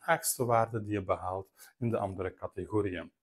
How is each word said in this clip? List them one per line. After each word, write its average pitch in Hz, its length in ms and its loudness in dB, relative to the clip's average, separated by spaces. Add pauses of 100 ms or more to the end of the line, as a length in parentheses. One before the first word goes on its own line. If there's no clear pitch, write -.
laagste 156 400 2
waarde 113 380 2
die 104 100 -4
je 101 100 0
behaalt 92 760 -4
in 117 120 0
de 110 80 2
andere 95 360 -4
categorieën. 90 800 -2 (120)